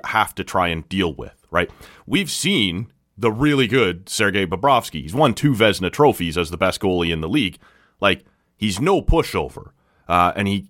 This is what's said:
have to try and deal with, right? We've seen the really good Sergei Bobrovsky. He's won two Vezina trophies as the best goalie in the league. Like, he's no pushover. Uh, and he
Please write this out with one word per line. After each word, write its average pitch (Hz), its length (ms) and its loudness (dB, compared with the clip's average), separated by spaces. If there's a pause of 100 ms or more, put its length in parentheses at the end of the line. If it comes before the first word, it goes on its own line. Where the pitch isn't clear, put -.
have 110 300 0
to 95 80 -8
try 90 260 0
and 82 180 -6
deal 90 260 -2
with, - 380 -16
right? 87 180 0 (360)
We've 202 260 -2
seen 107 600 -2 (260)
the 110 140 0
really 135 360 2
good 95 400 0
Sergei 101 380 0
Bobrovsky. 98 560 0
He's 76 120 -10
won 131 200 2
two 143 200 2
Vezina 95 380 2
trophies 90 460 2
as 82 120 -2
the 85 80 -8
best 92 220 0
goalie 87 320 0
in 82 80 -2
the 80 80 -6
league. 110 300 -2 (420)
Like, 190 240 0 (320)
he's 185 240 -4
no 170 220 0
pushover. - 680 -2 (360)
Uh, 87 280 4
and 101 120 -2
he 98 220 -4